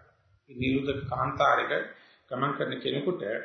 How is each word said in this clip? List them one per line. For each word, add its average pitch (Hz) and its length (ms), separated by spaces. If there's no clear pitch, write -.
නිරුද්ධ 135 540
කාන්තාරයක 139 680
ගමන් 135 220
කරන 135 280
කෙනෙකුට 139 420